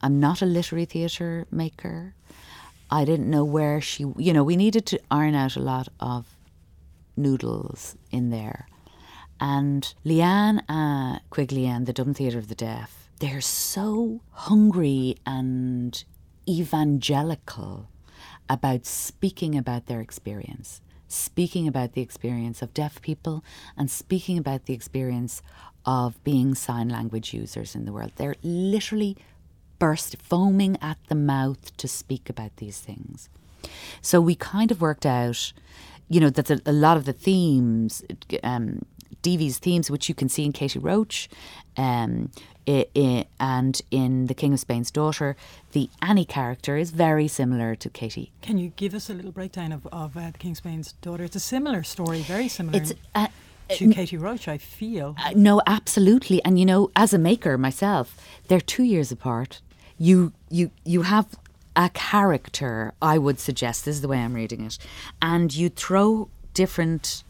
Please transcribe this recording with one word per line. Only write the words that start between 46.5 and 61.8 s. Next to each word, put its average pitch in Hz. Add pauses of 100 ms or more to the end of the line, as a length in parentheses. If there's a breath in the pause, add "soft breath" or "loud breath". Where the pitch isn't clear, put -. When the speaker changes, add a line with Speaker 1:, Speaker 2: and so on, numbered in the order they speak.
Speaker 1:
is 170
very 156
similar 123
to -
Katie. -
Speaker 2:
Can 214
you 175
give 196
us 214
a 208
little 180
breakdown 185
of, 151
of, 156
uh, 165
The -
King 175
of 156
Spain's 160
Daughter? 175
It's 170
a -
similar 254
story, 165
very 196
similar 165
Speaker 1:
It's, 156 (240)
uh, 208 (420 loud breath)
Speaker 2:
to 190
Speaker 1:
n- 214
Speaker 2:
Katie 175
Roach, 196
I 147
feel. 156
Speaker 1:
Uh, 143
no, 208
absolutely. 202
And, 185
you 185
know, 190
as 208
a 196
maker 165
myself, 131 (320 loud breath)
they're 185
two -
years 180
apart. 123 (400 soft breath)
You, 180 (180)
you, 170 (140)
you 175
have 208 (480)
a 175